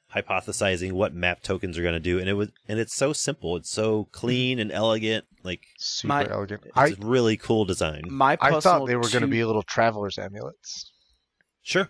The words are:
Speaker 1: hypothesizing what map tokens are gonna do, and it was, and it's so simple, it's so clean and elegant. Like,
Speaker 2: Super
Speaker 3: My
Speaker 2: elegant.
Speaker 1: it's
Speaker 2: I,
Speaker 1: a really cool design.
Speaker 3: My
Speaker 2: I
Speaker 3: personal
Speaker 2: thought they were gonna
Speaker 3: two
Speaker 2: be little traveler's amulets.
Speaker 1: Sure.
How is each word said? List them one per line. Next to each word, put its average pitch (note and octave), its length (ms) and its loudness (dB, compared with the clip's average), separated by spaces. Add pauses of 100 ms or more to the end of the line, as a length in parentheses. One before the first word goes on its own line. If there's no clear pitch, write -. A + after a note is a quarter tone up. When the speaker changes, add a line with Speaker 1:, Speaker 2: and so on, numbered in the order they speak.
(140)
Speaker 1:
hypothesizing F#2 760 -2
what F2+ 220 0
map F2 280 -2
tokens F2+ 360 -4
are F2 40 -2
gonna E2+ 160 0
do, F2 200 0
and F#2 100 -2
it G2+ 60 0
was, G#2 160 -2 (180)
and G#2+ 100 -4
it's A2+ 160 -4
so C#3+ 200 0
simple, F2 420 -4
it's - 140 -10
so A2 420 0
clean B2+ 460 0
and G#2+ 120 -4
elegant. A2 540 0 (180)
Like, F2+ 200 -8 (160)
Speaker 2:
Super - 300 -6
Speaker 3:
My C#3+ 200 0
Speaker 2:
elegant. G2+ 380 -6
Speaker 1:
it's - 100 -20
Speaker 2:
I, C#3 120 6
Speaker 1:
a G2+ 100 -2
really A2 400 2
cool A2 260 2
design. D#2+ 460 -2
Speaker 3:
My C3+ 280 4
Speaker 2:
I C3+ 120 4
Speaker 3:
personal D#3 300 4
Speaker 2:
thought C3+ 60 -2
they B2 100 2
were A#2+ 120 0
gonna A#2+ 180 2
Speaker 3:
two C#3 40 0
Speaker 2:
be A2+ 160 2
little G#2+ 160 2
traveler's G#2+ 560 0
amulets. G2+ 720 -12 (720)
Speaker 1:
Sure. - 280 -2